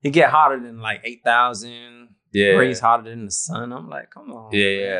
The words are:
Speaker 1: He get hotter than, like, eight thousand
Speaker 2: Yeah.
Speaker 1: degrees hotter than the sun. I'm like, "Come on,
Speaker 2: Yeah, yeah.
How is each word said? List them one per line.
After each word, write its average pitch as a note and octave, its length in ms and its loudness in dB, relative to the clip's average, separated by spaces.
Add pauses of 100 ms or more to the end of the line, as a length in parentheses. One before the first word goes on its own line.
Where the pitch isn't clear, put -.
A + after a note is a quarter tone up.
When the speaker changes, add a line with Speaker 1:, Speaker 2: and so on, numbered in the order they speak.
Speaker 1:
He D3 80 -2
get D3+ 220 4
hotter C#3+ 280 4
than, A#2 200 -16
like, A2 240 -6
eight A#2 200 -12
thousand A#2+ 840 -2 (240)
Speaker 2:
Yeah. G2+ 180 4
Speaker 1:
degrees A#2+ 280 4
hotter A#2 300 2
than A#2 160 -12
the G2 60 -10
sun. A#2+ 400 -8
I'm D3 180 -14
like, - 200 -14
"Come - 220 -20
on, A2 200 -18
Speaker 2:
Yeah, G2+ 160 2
yeah. G2 320 -4